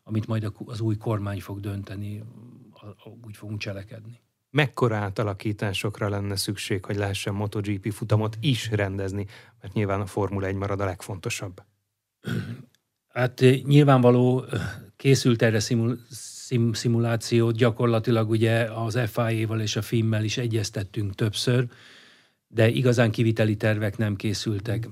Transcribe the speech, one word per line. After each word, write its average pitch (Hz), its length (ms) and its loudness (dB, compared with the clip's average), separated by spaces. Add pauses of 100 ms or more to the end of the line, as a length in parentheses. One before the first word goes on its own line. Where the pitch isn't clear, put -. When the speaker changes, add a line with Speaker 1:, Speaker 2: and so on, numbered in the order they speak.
Speaker 1:
amit 107 240 -4
majd 110 180 -2
a 101 60 -4
ku-, - 200 -14
az 110 100 -8
új 110 160 0
kormány 101 440 -4
fog 98 200 -10
dönteni, 101 640 -8 (500)
a-, - 140 -20
a-, 104 400 -20
úgy 107 100 -16
fogunk 104 220 -8
cselekedni. 104 600 -12 (300)
Speaker 2:
Mekkora 120 460 2
átalakításokra 104 1120 -2
lenne 101 280 -2
szükség, 98 480 -4
hogy 104 120 -4
lehessen 101 380 -2
Moto 104 260 -4
G 98 180 -4
P 104 140 -4
futamot 107 480 0
is 117 300 0
rendezni? 98 560 -2 (340)
Mert 95 140 -16
nyilván 101 260 0
a 104 60 -4
Formula 98 400 -2
egy 98 80 -2
marad 98 260 -4
a 101 40 0
legfontosabb. 95 800 -8 (580)
Speaker 1:
<clears throat> - 100 -10 (800)
Hát, 123 280 -2
eh, 131 200 8
nyilvánvaló, 127 840 6
eh, - 160 -4 (360)
készült 131 460 4
erre 113 180 4
szimul-, 117 380 0 (120)
szim-, 117 640 -2
szimulációt, 117 840 2
gyakorlatilag 113 760 2
ugye 113 340 2
az 113 420 -4
F - 100 -6
I 113 260 0
A-val 110 180 -2
és 107 160 -4
a 110 60 -2
fim-mel 110 420 0
is 104 120 -2
egyeztettünk 107 760 -4
többször, 123 520 0 (800)
de 113 200 4
igazán 123 420 4
kiviteli 110 460 2
tervek 107 400 0
nem 104 200 0
készültek. 107 760 -4